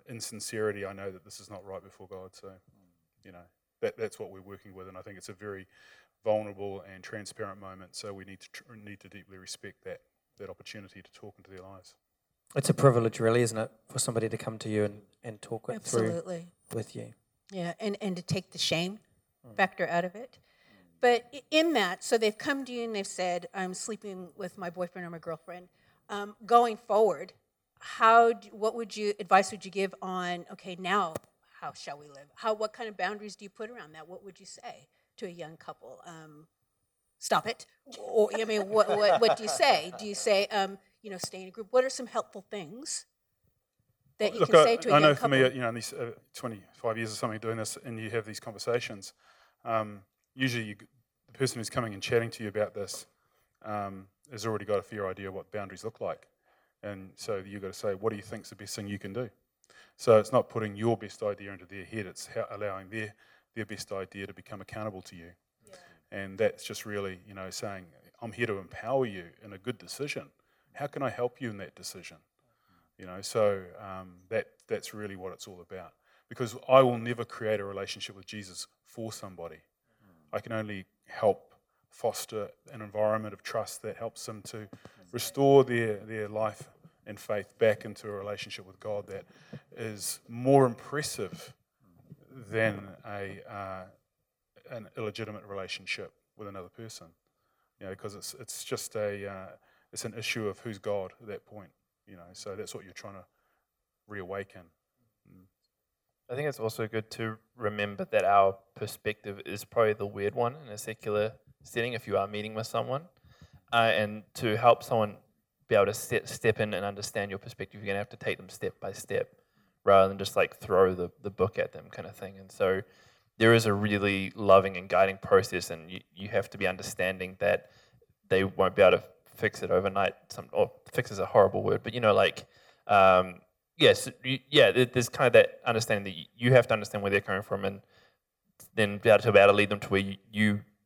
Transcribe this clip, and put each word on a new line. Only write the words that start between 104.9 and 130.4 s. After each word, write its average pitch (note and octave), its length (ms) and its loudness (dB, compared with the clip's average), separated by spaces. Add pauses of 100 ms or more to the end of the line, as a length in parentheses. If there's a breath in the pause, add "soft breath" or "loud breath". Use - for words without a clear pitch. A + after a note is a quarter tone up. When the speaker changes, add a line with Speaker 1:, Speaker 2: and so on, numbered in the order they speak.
Speaker 1:
Mm. F#2 180 -20 (840)
Speaker 4:
I B2 60 -6
think D3 120 -4
it's C3+ 120 -6
also A2 280 -2
good A2 240 -6
to A2 260 -6 (180)
remember G#2 500 -4
that G#2 180 2
our G2 320 6 (200)
perspective G#2 680 -8
is G2 200 -8
probably A2 280 4
the G2+ 120 -4
weird G#2 300 -4
one B2 200 0 (100)
in A2+ 60 -16
a G#2+ 60 -12
secular G#2+ 560 -2 (300)
setting A#2+ 300 -2
if - 140 -8
you G2+ 100 0
are G2 100 2
meeting G#2 260 -8
with A2 140 -6
someone, B2 360 -4 (680 soft breath)
uh, A2+ 220 6
and G#2+ 280 0 (120)
to G#2+ 220 0
help A#2 260 8
someone G#2+ 340 0 (500)
be A2+ 80 4
able G2+ 100 8
to G2+ 80 0
step, - 340 -4
step - 320 0
in G#2+ 140 -2
and F#2 120 -4
understand G2+ 440 -4
your G2 80 -6
perspective, - 440 -12
you're G2+ 60 -6
gonna G2 120 -2
have G#2 100 -8
to - 80 -16
take - 200 -4
them F#2 120 -18
step - 300 -8
by - 120 -8
step - 440 -6 (480)
rather F#2+ 260 10
than G2 80 -6
just, F#2+ 180 -8
like, F#2 220 2
throw F#2 360 6
the, F2 160 -2 (120)
the G#2 80 -8
book F#2+ 280 0
at - 140 -2
them E2+ 180 -18
kind - 180 -12
of G2+ 80 -16
thing. G2 220 -14
And F#2+ 140 -20
so F#2+ 300 0 (560 soft breath)
there A2+ 160 8
is A2+ 120 6
a G#2+ 80 4
really G2+ 640 0
loving F#2+ 420 8
and F#2 120 -10
guiding F#2+ 280 4
process, F#2+ 520 2
and E2 200 -12
you, F#2 120 -12 (140)
you G2 140 -12
have - 220 -2
to G2+ 60 -12
be F#2+ 100 0
understanding F#2 720 -4
that F#2+ 300 0 (580 soft breath)
they F#2+ 160 4
won't F#2+ 320 2
be G2+ 60 4
able F2+ 160 10
to - 60 -8 (320)
fix - 280 -4
it F2+ 80 -4
overnight, F#2+ 420 2 (160)
some, - 220 -14